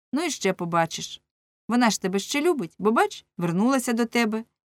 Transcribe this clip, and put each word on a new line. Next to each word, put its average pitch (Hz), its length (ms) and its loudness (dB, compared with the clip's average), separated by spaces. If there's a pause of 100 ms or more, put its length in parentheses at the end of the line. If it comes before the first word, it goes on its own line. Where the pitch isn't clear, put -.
(120)
Ну 294 120 -2
і - 60 -2
ще 190 220 -2
побачиш. 170 720 -2 (460)
Вона 240 220 4
ж - 120 -4
тебе 190 160 0
ще 285 220 -4
любить, 294 380 0
бо, 196 120 2
бач, 370 360 0 (120)
вернулася 233 540 2
до 233 140 2
тебе. 226 380 -2 (240)